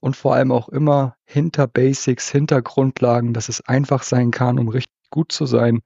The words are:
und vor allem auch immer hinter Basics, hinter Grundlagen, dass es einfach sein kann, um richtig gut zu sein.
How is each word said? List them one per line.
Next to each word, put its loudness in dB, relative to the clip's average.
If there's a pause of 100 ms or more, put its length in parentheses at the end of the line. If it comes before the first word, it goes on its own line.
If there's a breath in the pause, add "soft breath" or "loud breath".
und -2
vor 0
allem 2
auch -2
immer 0 (100)
hinter -2
Basics, 0
hinter 2
Grundlagen, 0
dass -4
es -8
einfach 0
sein 0
kann, 0
um 0
richtig -6 (120)
gut -4
zu -4
sein. 2